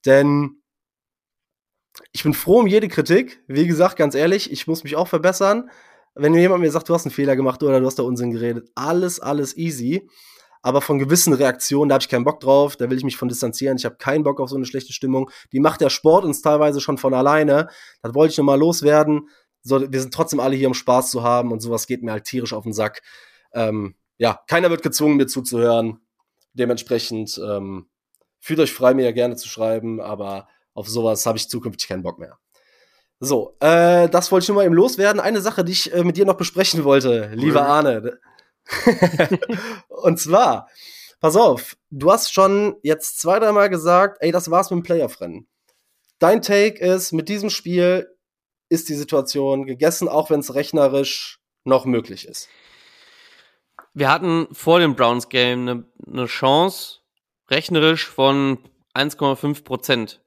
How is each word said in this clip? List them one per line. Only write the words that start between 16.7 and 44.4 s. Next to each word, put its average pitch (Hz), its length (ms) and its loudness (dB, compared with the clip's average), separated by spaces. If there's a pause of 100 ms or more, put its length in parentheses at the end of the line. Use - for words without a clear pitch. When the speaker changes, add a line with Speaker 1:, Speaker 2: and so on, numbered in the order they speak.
Speaker 1:
schon 139 160 -4
von 131 160 0
alleine. 147 540 2 (360)
Das 117 100 -8
wollte 151 180 4
ich - 60 -6
nur 147 80 0
mal 139 140 2
loswerden. 151 720 2 (340)
So, 135 280 -2
wir 131 100 -4
sind 131 120 -10
trotzdem 156 260 -4
alle 135 160 -2
hier, 135 120 0
um 127 60 0
Spaß 127 380 0
zu 117 120 -6
haben 120 280 0
und 110 100 -6
sowas 117 260 -6
geht 123 160 -8
mir 113 80 -8
halt 107 140 -10
tierisch 120 280 -8
auf 107 100 -10
den 113 100 -8
Sack. 107 280 -6 (520)
Ähm, 107 420 -4 (220)
ja, 113 300 0
keiner 170 220 2
wird 165 140 -2
gezwungen, 147 340 2
mir 135 100 2
zuzuhören. 117 720 -2 (540)
Dementsprechend, 117 880 -4
ähm, 98 460 -8 (500)
fühlt 160 200 -4
euch 143 140 2
frei, 127 200 4
mir 131 120 2
ja 117 60 2
gerne 120 260 -2
zu - 100 -14
schreiben, 113 540 -6
aber 98 460 -10 (260)
auf 104 160 -14
sowas 110 360 -2
hab 113 100 0
ich - 140 -8
zukünftig 113 380 -10
keinen 92 160 -8
Bock - 160 -10
mehr. - 180 -20 (840)
So, 127 400 -4
äh, 170 500 4
das 175 220 0
wollte 185 140 2
ich - 40 -4
nur 202 60 0
mal 202 100 4
eben 160 80 4
loswerden. 202 460 2
Eine 208 220 -2
Sache, 196 220 -2
die 180 100 -4
ich, - 200 -4
äh, 175 100 0
mit 175 140 0
dir 196 80 4
noch 190 120 2
besprechen 175 460 -2
wollte, 127 520 2
lieber 143 260 2
Speaker 2:
Mhm. 139 60 0
Speaker 1:
Arne. 135 520 0 (460)
<laughs> 190 1200 0
Und - 320 0
zwar, 160 500 0 (500)
pass 160 160 2
auf, 190 420 2 (140)
du 143 200 2
hast - 220 0
schon 196 480 2
jetzt - 380 -4
zwei, 185 200 0
dreimal 208 300 2
gesagt, 180 520 0
„Ey, 165 100 0
das 175 180 -2